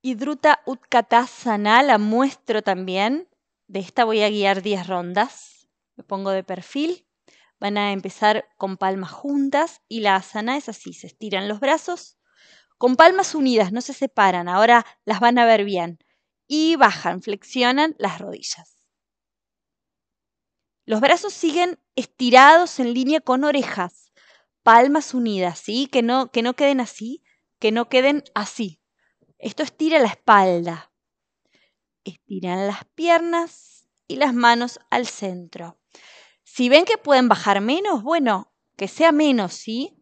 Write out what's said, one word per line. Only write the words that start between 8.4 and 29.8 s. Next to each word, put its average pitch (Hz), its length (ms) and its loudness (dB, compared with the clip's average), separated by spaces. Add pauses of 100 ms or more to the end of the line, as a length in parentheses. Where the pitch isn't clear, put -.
con 190 220 -8
palmas 190 320 -4
juntas 285 760 -4
y 226 120 -10
la 196 160 2
asana 220 400 -6
es 285 120 -10
así. 180 260 -18
Se - 120 -20
estiran 202 420 -8
los 208 120 -8
brazos 320 580 -4 (600)
con 247 180 0
palmas 370 380 4
unidas, 240 380 0
no 240 100 -6
se 277 100 -12
separan. 185 560 -2
Ahora 226 380 4 (180)
las 202 160 -4
van 240 180 2
a 240 60 6
ver 220 200 4
bien. 175 340 -6 (480)
Y 311 300 0
bajan, 190 440 0
flexionan 254 800 -2
las 175 200 -6
rodillas. - 600 -16 (2000)
Los 220 100 0
brazos 349 320 2
siguen 349 460 -2 (160)
estirados 269 840 4
en 240 140 -2
línea 269 260 -2
con 254 240 -2
orejas. 254 680 -6 (540)
Palmas 262 500 6
unidas, 196 460 -4
¿sí? 247 260 -4
Que 247 160 -2
no, 247 300 -2
que 233 100 -2
no 247 120 -4
queden 277 260 0
así, 233 420 -12 (380)
que 220 100 0
no 233 180 -4
queden 269 360 0 (100)
así. 208 460 -8 (580)
Esto - 240 -8
estira 311 380 0